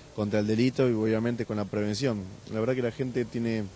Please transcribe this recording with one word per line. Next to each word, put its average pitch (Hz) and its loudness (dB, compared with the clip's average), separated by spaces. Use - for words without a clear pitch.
contra 104 2
el 104 2
delito 123 4
y - 2
obviamente 110 0
con 110 -4
la 104 0
prevención. 104 0
La 110 -2
verdad 123 2
que 127 0
la 117 0
gente 123 -2
tiene 113 -2